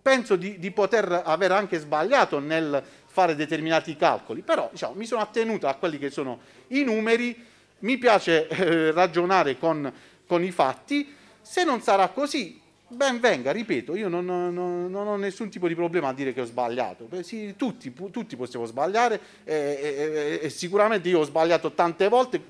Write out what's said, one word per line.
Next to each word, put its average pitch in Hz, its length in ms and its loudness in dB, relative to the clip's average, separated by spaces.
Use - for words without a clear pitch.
penso 254 340 2
di, 185 240 -6
di 180 100 -6
poter 190 560 2
aver 165 260 2
anche 185 280 0
sbagliato 160 580 2
nel 147 460 -2
fare 170 280 2
determinati 156 600 -2
calcoli, 135 460 0
però, 190 300 0
diciamo, 127 240 -8
mi 208 100 -8
sono 226 160 -4
attenuto 220 460 -2
a 135 60 0
quelli 160 240 -4
che 139 140 -6
sono 131 280 -8
i 277 160 -2
numeri, 226 600 0
mi 240 180 0
piace, 175 500 4
eh, 160 440 2
ragionare 175 680 2
con, 151 340 0
con 175 160 2
i 190 80 -4
fatti. 233 640 -2
Se - 220 -2
non 277 180 0
sarà 196 280 4
così, 262 520 -4
ben 247 320 -2
venga, 151 320 2
ripeto, 170 440 -2
io 214 120 -4
non, 175 180 -2
non, 175 260 -2
non 180 560 -4
ho 208 80 -2
nessun 196 340 -6
tipo 180 180 -4
di 165 60 0
problema 165 360 0
a 131 40 -2
dire 135 180 -4
che 127 100 -4
ho 123 40 -2
sbagliato. 117 600 -4
Beh, 175 180 -10
sì, 208 320 -12
tutti, 220 340 -6
pu-, 170 220 -12
tutti 214 240 -10
possiamo 120 300 -6
sbagliare, 180 540 0
eh, 156 100 -4
eh, 147 840 -2
eh, 156 40 -6
e 151 40 -4
sicuramente 190 600 0
io 180 100 4
ho 156 40 4
sbagliato 160 480 2
tante 175 360 2
volte 247 320 2